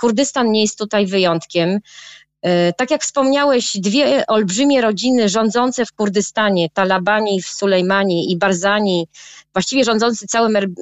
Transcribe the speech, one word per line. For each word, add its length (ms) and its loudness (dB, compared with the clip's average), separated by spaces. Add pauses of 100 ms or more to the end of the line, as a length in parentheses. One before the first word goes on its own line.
Kurdystan 500 0
nie 120 2
jest 160 -2
tutaj 280 -2
wyjątkiem. 720 0 (640)
E, 300 2
tak 180 -2
jak 120 -2
wspomniałeś, 720 0
dwie 500 0
olbrzymie 540 2
rodziny 480 2
rządzące 580 0
w 60 -16
Kurdystanie, 840 0
Talabani 680 0
w 60 -12
Sulejmanii 840 0
i 40 -2
Barzani, 680 0 (460)
właściwie 320 0
rządzący 420 0
całym 300 0
Er-, 120 0 (140)